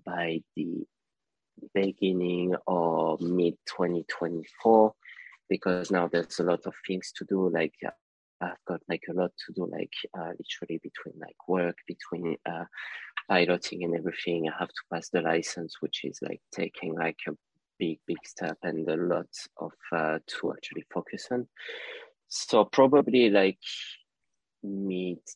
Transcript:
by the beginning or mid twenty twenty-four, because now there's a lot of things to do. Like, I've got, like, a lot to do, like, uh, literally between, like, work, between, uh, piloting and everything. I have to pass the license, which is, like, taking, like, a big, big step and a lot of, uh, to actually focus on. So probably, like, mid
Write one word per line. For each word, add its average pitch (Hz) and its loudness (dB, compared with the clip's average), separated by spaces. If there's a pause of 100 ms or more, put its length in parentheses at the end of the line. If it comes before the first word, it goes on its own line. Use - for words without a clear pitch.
by 85 -4 (140)
the 85 -4 (880)
beginning 90 2 (120)
or 82 2
mid 87 2 (120)
twenty 87 0
twenty-four, 107 4 (560)
because 92 0
now 90 4
there's 85 0
a 85 2
lot 87 2
of 95 -8 (120)
things 92 -4
to - -10
do. 95 2
Like, 82 0 (640)
I've 87 -8
got, 85 -6
like, 82 -4
a 85 -6
lot 90 0 (140)
to - -16
do, 90 -2
like, - -8 (240)
uh, 85 -6
literally - -8
between, - -14
like, - -16
work, 87 2 (100)
between, 85 -6 (100)
uh, 85 -6 (640)
piloting 90 2
and 85 0
everything. 82 -2
I 78 -4
have 87 -4
to - -14 (100)
pass 85 -6
the 87 2
license, 82 0
which - -6
is, - -6
like, - -8 (120)
taking, - -6
like, 82 -2
a 76 -6 (460)
big, 78 -2
big 85 -4
step - -8
and 80 -4
a 80 0
lot 87 0 (280)
of, 82 -10 (200)
uh, 80 0
to - -4
actually - -10
focus - -8
on. 123 -2 (800)
So - 4
probably, 131 8
like, 98 6 (1040)
mid 95 -4 (180)